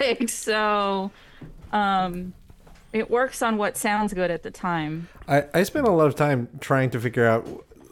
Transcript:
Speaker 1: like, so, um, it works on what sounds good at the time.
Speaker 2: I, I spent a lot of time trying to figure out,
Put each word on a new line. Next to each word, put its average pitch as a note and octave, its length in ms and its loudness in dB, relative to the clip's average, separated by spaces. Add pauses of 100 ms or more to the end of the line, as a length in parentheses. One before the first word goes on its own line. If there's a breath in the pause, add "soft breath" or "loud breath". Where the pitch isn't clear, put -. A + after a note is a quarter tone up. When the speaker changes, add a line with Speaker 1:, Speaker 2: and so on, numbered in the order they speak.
Speaker 1:
like, A#3+ 280 0
so, G3+ 800 -2 (640 loud breath)
um, F#3 600 0 (600)
it A3 180 -2
works B3+ 320 0
on A3+ 160 2
what G#3 180 -2
sounds G#3 380 0
good F3+ 160 0
at E3 120 -6
the - 80 -12
time. E3 580 -4 (180)
Speaker 2:
I, C#3+ 260 2
I F3 120 2
spent C#4 220 -2
a G#3+ 40 4
lot D#3+ 160 6
of C3 80 2
time C#3 340 0 (120)
trying C3 300 2
to A#2+ 100 -2
figure A#2 260 2
out, - 380 2 (280)